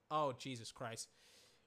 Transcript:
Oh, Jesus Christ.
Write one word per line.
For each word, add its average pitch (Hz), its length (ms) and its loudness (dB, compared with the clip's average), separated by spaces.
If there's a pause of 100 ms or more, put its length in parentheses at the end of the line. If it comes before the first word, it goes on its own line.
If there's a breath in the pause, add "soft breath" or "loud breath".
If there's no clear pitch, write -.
Oh, 151 240 4
Jesus 123 380 -6
Christ. 113 380 -6 (580 soft breath)